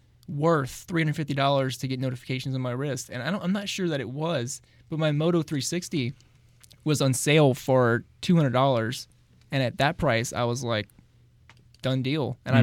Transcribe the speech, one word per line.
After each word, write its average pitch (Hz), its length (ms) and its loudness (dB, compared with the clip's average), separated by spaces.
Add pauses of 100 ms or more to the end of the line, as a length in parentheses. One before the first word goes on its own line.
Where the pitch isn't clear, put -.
(280)
worth 151 600 0
three 165 140 0
hundred 156 120 0
fifty 147 200 -4
dollars 139 420 2
to - 100 -8
get 131 140 -4
notifications 131 540 -6
on 131 80 -4
my 127 80 -4
wrist? 127 400 -6
And 123 120 -8
I 131 80 -4
don't, 196 140 -4
I'm 180 80 0
not 202 160 -4
sure 190 200 -4
that 147 120 -2
it 123 80 -6
was, 139 540 -4 (260)
but 160 100 -6
my 156 140 0
Moto 160 300 2
three 151 180 -4
sixty 151 540 -4 (720)
was 151 180 2
on 135 100 4
sale 143 400 4
for 123 520 2 (180)
two 185 120 2
hundred 147 200 2
dollars, 127 540 0 (440)
and 135 100 0
at 120 140 -2
that 147 220 0
price, 120 340 0
I 120 120 -2
was 123 200 -2
like, 110 240 -2 (920)
"Done 131 200 0
deal," 131 420 -2
and 127 120 0
I 113 60 8